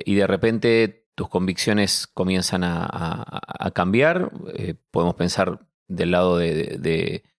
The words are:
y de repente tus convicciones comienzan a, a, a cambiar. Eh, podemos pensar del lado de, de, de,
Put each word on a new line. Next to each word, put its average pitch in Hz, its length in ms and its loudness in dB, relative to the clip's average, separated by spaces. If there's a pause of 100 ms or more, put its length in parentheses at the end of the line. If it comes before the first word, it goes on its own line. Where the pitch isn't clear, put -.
y 98 100 2
de 98 120 4
repente 113 800 2 (100)
tus - 140 -8
convicciones 95 800 0
comienzan 92 580 0
a, 87 180 -2
a, - 560 -6 (260)
a 90 60 -2
cambiar. 139 600 2 (220)
Eh, - 220 -8 (160)
podemos 85 240 0
pensar 90 500 -2 (220)
del 87 240 -2
lado 90 260 4
de, 82 160 0
de, - 240 -4
de, 82 460 -2 (160)